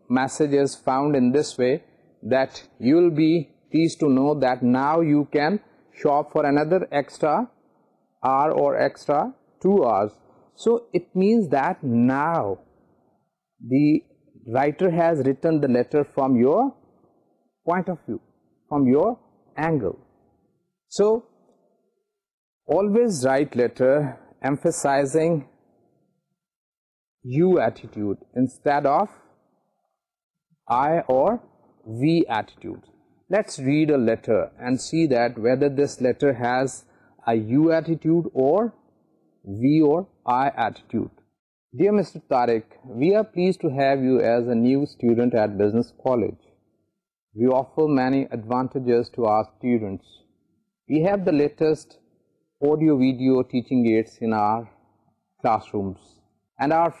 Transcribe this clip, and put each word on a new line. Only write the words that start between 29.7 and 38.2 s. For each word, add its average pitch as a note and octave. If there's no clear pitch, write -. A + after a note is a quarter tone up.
I C#3+
or D3+
we C#3+
attitude. G#2
Let's G3+
read D3
a C#3+
letter A2+
and B2
see E3
that A#2+
whether C3
this C#3
letter B2+
has B2
a A#2
you C3
attitude D#3+